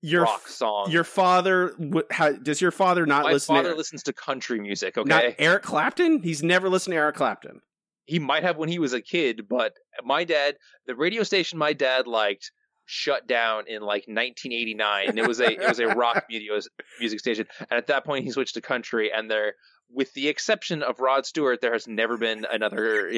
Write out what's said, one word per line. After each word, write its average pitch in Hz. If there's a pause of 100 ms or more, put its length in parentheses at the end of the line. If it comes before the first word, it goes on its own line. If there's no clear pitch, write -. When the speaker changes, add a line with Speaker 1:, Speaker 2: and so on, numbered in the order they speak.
Speaker 1:
your 165
Speaker 2:
rock 110
Speaker 1:
f-, -
Speaker 2:
song? 107
Speaker 1:
your 165
father, 185
w-, 156
how, 151
does 139
your 175
father 180
not 143
Speaker 2:
My 156
Speaker 1:
listen 143
to 143
Speaker 2:
father 175
listens 156
to 135
country 127
music, 101
Speaker 1:
Not 139
Speaker 2:
okay? 120
Speaker 1:
Eric 170
Clapton? 302
He's 160
never 180
listened 185
to 165
Eric 151
Clapton. - (440)
Speaker 2:
He 160
might 151
have 175
when 160
he 175
was 139
a 123
kid, 117
but 117 (320)
my 139
dad, 147 (300)
the 127
radio 180
station 175
my 151
dad 131
liked 110 (320)
shut -
down 113
in, 107
like, 104
nineteen 120
eighty-nine. 107
And 104
it 113
was 120
a, 117
it 104
was 120
a 117
rock 117
Speaker 1:
<laughs> -
Speaker 2:
music, 107 (280)
music 107
station. 110 (140)
And -
at -
that 139
point, 139
he 127
switched 131
to 113
country. 117
And 110
there, 107 (340)
with 127
the 139
exception 160
of 123
Rod 131
Stewart, 131
there 117
has 110
never 113
been 110
another 107